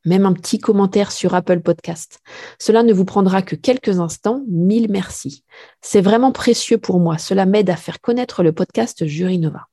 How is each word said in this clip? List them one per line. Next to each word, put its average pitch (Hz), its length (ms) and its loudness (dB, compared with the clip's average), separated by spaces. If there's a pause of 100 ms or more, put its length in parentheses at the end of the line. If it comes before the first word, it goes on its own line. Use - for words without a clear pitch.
même 190 220 4
un 185 80 4
petit - 240 -4
commentaire 196 540 0
sur 180 220 -2
Apple 180 260 0
Podcast. - 600 -6 (380)
Cela 226 240 2
ne 233 100 4
vous 190 140 4
prendra 190 340 2
que 185 160 -6
quelques 214 440 0
instants. 208 480 -4
Mille 208 420 0
merci. - 540 -8 (360)
C'est - 220 2
vraiment 233 280 4
précieux - 460 0
pour 185 240 0
moi. 165 160 0
Cela 190 300 0
m'aide 196 240 2
à 170 60 -2
faire - 260 -14
connaître 240 400 -2
le 160 100 4
podcast 185 540 -4
Jury 175 320 -2
Nova. 160 240 -4 (100)